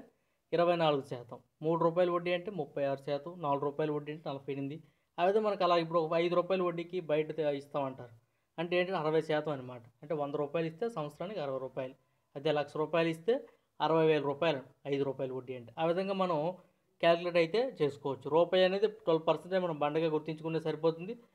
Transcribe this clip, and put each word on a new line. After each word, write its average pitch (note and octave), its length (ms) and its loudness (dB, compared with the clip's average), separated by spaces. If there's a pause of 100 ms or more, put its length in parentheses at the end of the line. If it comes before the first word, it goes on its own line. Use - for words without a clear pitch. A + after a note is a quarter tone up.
(520)
ఇరవై E3+ 240 4
నాలుగు D3+ 260 4
శాతం, A#2+ 360 -12 (240)
మూడు D#3+ 220 2
రూపాయల F3 260 4
వడ్డీ F3 220 -2
అంటే F3 180 -4
ముప్పై D3 340 -6
ఆరు C3+ 180 -2
శాతం, C#3+ 300 -6 (100)
నాలుగు C#3+ 220 0
రూపాయల D3 260 -2
వడ్డీ D3 220 -6
అంటే D#3 160 -14
నలభై C#3 240 -8
ఎనిమిది. C#3 240 -6 (420)
ఆ F3 60 2
విధంగా G#3+ 220 4
మనకు F#3 180 0
అలా F3+ 120 4
ఇప్పుడు E3 240 2
ఒక D#3+ 140 0
ఐదు F3 200 2
రూపాయలు F3+ 300 2
వడ్డీకి E3+ 360 -4
బయట D#3 320 0
తే-, D3 240 -2
ఇస్తామంటారు. C3 560 -6 (460)
అంటే E3+ 180 -4
ఏంటంటే F3+ 220 2
అరవై D#3 240 2
శాతం D#3 300 -2
అనమాట. B2+ 300 -10 (160)
అంటే D#3 160 -8
వంద C#3+ 200 -2
రూపాయలు D#3 340 -2
ఇస్తే D#3+ 200 -6
సంవత్సరానికి E3 520 -8
అరవై C3+ 180 -4
రూపాయలు. C3 360 -8 (420)
అదే D3 160 0
లక్ష D3 240 -2
రూపాయలు E3 320 2
ఇస్తే D#3+ 260 0 (460)
అరవై D#3+ 260 4
వేల D3+ 160 4
రూపాయలు, C#3+ 380 0 (260)
ఐదు C#3 180 0
రూపాయల C3+ 280 -4
వడ్డీ B2+ 220 -8
అంటే. A#2 240 -14
ఆ D#3+ 80 2
విధంగా F#3+ 280 0
మనం F3+ 240 0 (640)
క్యాలిక్యులేట్ E3+ 340 4
అయితే E3+ 240 4 (160)
చేసుకోవచ్చు. C#3 520 -2
రూపాయి E3+ 360 6
అనేది G3 220 2 (100)
ట్వెల్వ్ E3 300 0
పర్సెంటేజ్ F3 360 0
మనం E3 160 -2
బండగా D3+ 300 0
గుర్తించుకుంటే D#3 520 -2
సరిపోతుంది. D#3+ 540 -2 (200)